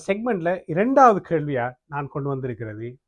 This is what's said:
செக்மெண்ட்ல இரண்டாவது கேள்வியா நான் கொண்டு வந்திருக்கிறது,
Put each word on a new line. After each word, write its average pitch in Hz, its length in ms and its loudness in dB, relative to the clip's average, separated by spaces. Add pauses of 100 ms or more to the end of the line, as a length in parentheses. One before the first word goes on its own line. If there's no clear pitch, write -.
செக்மெண்ட்ல 190 600 -2
இரண்டாவது 226 640 4
கேள்வியா 143 440 -2 (120)
நான் 143 240 -8
கொண்டு 139 200 -6
வந்திருக்கிறது, 120 800 -8